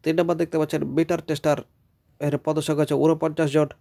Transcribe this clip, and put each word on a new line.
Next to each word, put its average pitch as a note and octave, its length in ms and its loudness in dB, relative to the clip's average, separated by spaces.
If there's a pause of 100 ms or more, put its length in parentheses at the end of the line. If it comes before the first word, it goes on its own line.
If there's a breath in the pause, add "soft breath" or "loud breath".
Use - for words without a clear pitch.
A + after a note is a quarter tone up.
তিন D#3+ 140 0
নম্বর F3 220 2
দেখতে E3 200 -2
পাচ্ছেন D3+ 220 -2 (140)
মিটার E3 320 0
টেস্টার, D3 300 0 (640)
এর D3 140 0 (100)
পদ D#3 120 0 (100)
সংখ্যা D3+ 180 0
হচ্ছে C#3+ 180 0
ঊনপঞ্চাশ D#3+ 540 2
জন D3+ 120 4 (120)